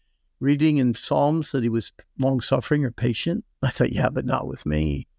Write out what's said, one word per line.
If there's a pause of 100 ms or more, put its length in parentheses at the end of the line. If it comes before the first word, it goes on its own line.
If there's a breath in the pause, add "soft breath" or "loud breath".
(400)
reading
in
Psalms
that
he
was (260)
long-suffering
or
patient. (160)
I
thought,
"Yeah,
but
not
with
me." (120)